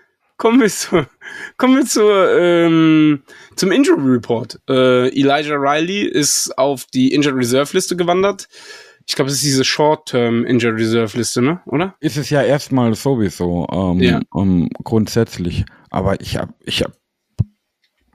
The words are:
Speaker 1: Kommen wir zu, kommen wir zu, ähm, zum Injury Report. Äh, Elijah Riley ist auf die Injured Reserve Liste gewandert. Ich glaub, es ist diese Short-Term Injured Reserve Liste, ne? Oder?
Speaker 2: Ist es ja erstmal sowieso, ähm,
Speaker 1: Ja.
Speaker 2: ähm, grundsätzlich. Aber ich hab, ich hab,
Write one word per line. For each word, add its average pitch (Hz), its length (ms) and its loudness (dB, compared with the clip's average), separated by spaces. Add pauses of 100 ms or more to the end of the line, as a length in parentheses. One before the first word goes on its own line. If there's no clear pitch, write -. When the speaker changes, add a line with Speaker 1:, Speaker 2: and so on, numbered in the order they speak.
(380)
Speaker 1:
Kommen 233 220 4
wir 220 100 4
zu, - 360 -2 (520)
kommen 262 200 4
wir 277 80 2
zu, 220 160 0 (100)
ähm, 160 1120 4 (340)
zum 185 160 0
Injury 277 300 2 (120)
Report. 117 540 -4
Äh, 127 420 4
Elijah 147 460 0
Riley 156 520 -2
ist - 500 -2
auf 135 300 -2
die 127 260 0
Injured 143 240 0
Reserve 127 360 0
Liste 185 220 -2
gewandert. 185 540 -2 (560)
Ich - 100 -6
glaub, 139 120 -2
es 139 80 -4
ist 127 80 -4
diese 135 200 2
Short-Term 123 800 0
Injured 117 360 0
Reserve 113 380 0
Liste, 120 240 -2
ne? 156 260 0
Oder? 180 320 -4
Speaker 2:
Ist 147 180 -4
es 135 140 -6
ja 143 100 2
erstmal 123 540 0
sowieso, 90 760 -2
ähm, 90 300 0
Speaker 1:
Ja. 120 200 2 (140)
Speaker 2:
ähm, 92 340 2 (140)
grundsätzlich. 101 840 -2 (260)
Aber 95 280 -2
ich - 160 -10
hab, - 140 -8 (140)
ich - 180 -6
hab, - 120 -6 (1200)